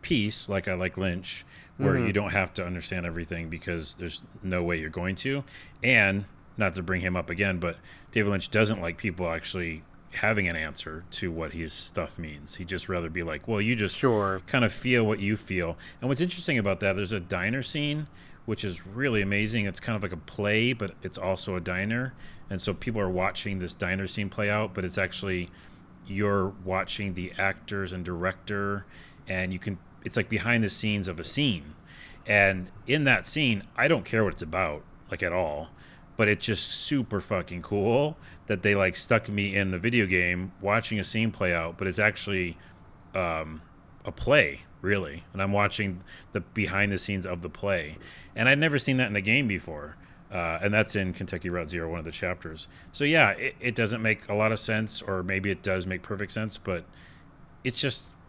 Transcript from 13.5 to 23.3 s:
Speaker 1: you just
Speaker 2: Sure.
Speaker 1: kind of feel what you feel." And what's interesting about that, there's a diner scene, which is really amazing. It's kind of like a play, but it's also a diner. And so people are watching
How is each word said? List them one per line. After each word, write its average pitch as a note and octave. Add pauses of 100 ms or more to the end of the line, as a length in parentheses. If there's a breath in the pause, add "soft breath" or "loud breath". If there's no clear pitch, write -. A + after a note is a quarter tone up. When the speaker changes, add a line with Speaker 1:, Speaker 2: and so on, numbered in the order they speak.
Speaker 1:
you A#2
just G#2
Speaker 2:
Sure. G2+
Speaker 1:
kind B2+
of G2+
feel B2
what G#2
you G#2
feel." F2 (240 loud breath)
And B2
what's C3+
interesting F3
about G2
that, G2
there's G2
a G2+
diner F#2+
scene, D3 (380 loud breath)
which G#2+
is F2+
really A2+
amazing. G#2
It's F#2
kind A#2
of G2+
like G2
a F2
play, G#2+
but G#2 (100)
it's F#2
also F#2
a F2+
diner. G#2 (380 loud breath)
And F#2+
so G3+
people A2
are F#2+
watching F#2+